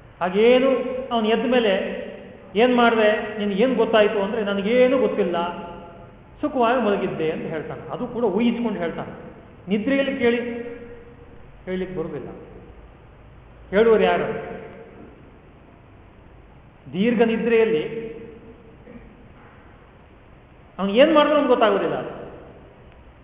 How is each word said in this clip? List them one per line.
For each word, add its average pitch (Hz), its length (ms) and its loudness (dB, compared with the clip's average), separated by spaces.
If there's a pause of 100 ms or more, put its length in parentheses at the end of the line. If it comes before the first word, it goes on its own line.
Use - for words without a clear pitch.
(200)
ಹಾಗೇನು 226 480 4 (460)
ಅವನು 220 140 0
ಎದ್ದ 240 240 0
ಮೇಲೆ 214 500 0 (540)
"ಏನ್ 247 200 4
ಮಾಡ್ದೆ, 220 640 2
ನಿನ್ಗೆ 202 240 0
ಏನ್ 254 140 2
ಗೊತ್ತಾಯ್ತು?" 214 460 2
ಅಂದ್ರೆ 214 220 -2
"ನನಗೇನು 233 540 2
ಗೊತ್ತಿಲ್ಲ, 180 520 0 (880)
ಸುಖವಾಗಿ 262 420 0
ಮಲಗಿದ್ದೆ" 185 480 0
ಅಂತ 170 120 -6
ಹೇಳ್ತಾನೆ. 151 460 -8
ಅದು 175 180 -8
ಕೂಡ 240 180 -4
ಊಹಿಸ್ಕೊಂಡು 220 560 0
ಹೇಳ್ತಾನೆ. 160 540 -8 (340)
ನಿದ್ರೆಯಲ್ಲಿ 269 500 0
ಕೇಳಿ, 240 200 2 (1300)
ಹೇಳಿಕ್ 185 320 -6
ಬರುದಿಲ್ಲ. 156 320 -8 (1400)
ಹೇಳುವರು 214 320 4
ಯಾರು? 180 500 -2 (2500)
ದೀರ್ಘ 214 300 2
ನಿದ್ರೆಯಲ್ಲಿ 220 800 0 (2750)
ಅವನು 196 140 -2
ಏನ್ 294 220 6
ಮಾಡಿದ್ರು 294 240 6
ಅವ್ನಿಗೆ 254 160 4
ಗೊತ್ತಾಗೋದಿಲ್ಲ. 196 400 2 (1300)